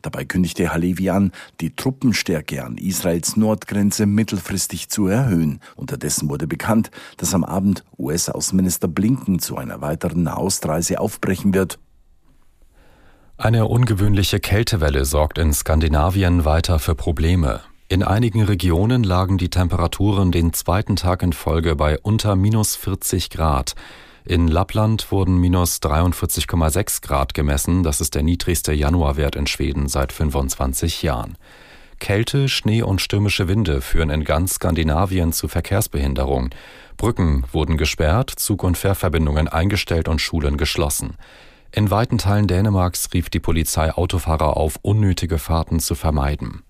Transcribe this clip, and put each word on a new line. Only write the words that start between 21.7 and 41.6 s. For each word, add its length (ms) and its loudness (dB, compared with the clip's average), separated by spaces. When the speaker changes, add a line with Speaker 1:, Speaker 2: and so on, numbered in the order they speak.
Speaker 2:
bei 240 0
unter 360 0
minus 400 2
vierzig 540 -4
Grad. 460 -2
In 220 2
Lappland 640 0
wurden 260 2
minus 420 2
dreiundvierzig 680 0
Komma 240 2
sechs 300 -2
Grad 340 -2
gemessen. 480 0
Das 180 0
ist 140 -4
der 80 0
niedrigste 500 0
Januarwert 600 0
in 100 -2
Schweden 440 -2
seit 220 -2
fünfundzwanzig 920 -2
Jahren. 340 -4
Kälte, 500 0
Schnee 320 0
und 180 0
stürmische 480 0
Winde 340 2
führen 280 2
in 140 0
ganz 320 0
Skandinavien 760 0
zu 160 -4
Verkehrsbehinderungen. 1040 -2
Brücken 540 0
wurden 260 0
gesperrt, 540 0
Zug- 320 -4
und 140 2
Fährverbindungen 680 0
eingestellt 600 0
und 120 0
Schulen 380 -2
geschlossen. 580 -2